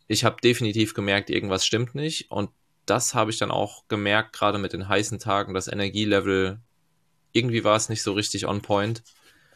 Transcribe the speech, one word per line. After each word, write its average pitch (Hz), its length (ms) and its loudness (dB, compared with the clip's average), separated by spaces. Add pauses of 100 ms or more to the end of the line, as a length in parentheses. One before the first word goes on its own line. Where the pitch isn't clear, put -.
ich - 160 2
hab 110 160 2
definitiv 113 540 2
gemerkt, 101 360 0
irgendwas 98 360 0
stimmt 120 280 -2
nicht. 151 360 -6
Und 101 200 -4 (360)
das 117 280 0
hab 113 140 2
ich 110 100 -4
dann 104 120 -2
auch - 380 -4
gemerkt, 104 460 0
gerade 104 240 2
mit 95 140 -6
den 92 160 -8
heißen 104 300 0
Tagen, 98 360 0
das 95 140 -2
Energielevel, 98 920 0 (720)
irgendwie 117 320 2
war 107 120 6
es 110 120 0
nicht 110 140 -4
so 104 100 0
richtig 101 340 -2
on 101 160 -2
point. 104 400 0 (540)